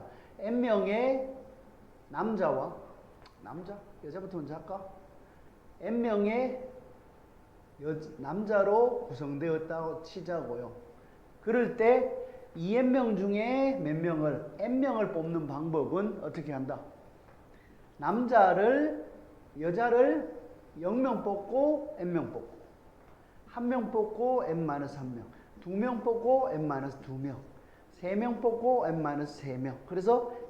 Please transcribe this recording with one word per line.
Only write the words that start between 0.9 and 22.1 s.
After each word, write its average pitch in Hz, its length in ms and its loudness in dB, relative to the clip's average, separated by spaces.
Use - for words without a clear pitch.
남자와, 165 680 0
남자? 175 340 -12
여자부터 180 320 -10
먼저 147 180 -8
할까? 190 320 -10
N명의 226 880 0
여-, 151 140 -4
남자로 208 880 2
구성되었다고 160 960 -4
치자고요. 147 680 -6
그럴 233 340 2
때 247 400 6
이엔 226 380 2
명 240 260 4
중에 240 640 0
몇 151 160 -2
명을, 156 640 -2
N명을 233 520 0
뽑는 165 360 -2
방법은 160 760 -2
어떻게 151 280 -8
한다? 135 280 -6
남자를, 220 1080 4
여자를 240 720 4
영 208 200 0
명 240 220 0
뽑고 233 760 0
N명 170 320 -2